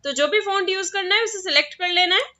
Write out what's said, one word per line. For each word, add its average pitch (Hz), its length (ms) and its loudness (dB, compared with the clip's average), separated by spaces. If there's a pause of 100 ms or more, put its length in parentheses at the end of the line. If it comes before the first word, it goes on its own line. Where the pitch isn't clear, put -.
तो 277 80 -6
जो 285 160 2
भी 427 140 2
फॉन्ट 392 280 0
यूज 381 200 -2
करना 392 240 -2
है 453 100 2
उसे 427 160 -6
सिलेक्ट 311 340 0
कर 359 160 -4
लेना 359 260 2
है। 523 120 0 (120)